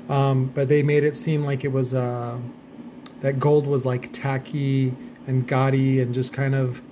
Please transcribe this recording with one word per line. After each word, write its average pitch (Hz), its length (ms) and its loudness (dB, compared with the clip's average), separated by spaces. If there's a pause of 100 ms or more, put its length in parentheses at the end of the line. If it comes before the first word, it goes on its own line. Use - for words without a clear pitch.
Um, 139 440 2
but 143 140 0
they 147 160 4
made 147 220 4
it 147 100 2
seem 147 300 -2
like 139 200 -4
it 143 60 -2
was, 131 240 0
uh, 123 420 -2 (840)
that 135 180 0
gold 147 300 4
was, 131 180 0
like, 123 260 -2
tacky 135 800 0 (360)
and 131 180 2
gaudy 135 540 2
and 123 120 0
just 127 200 -2
kind 135 240 -2
of, 127 360 -2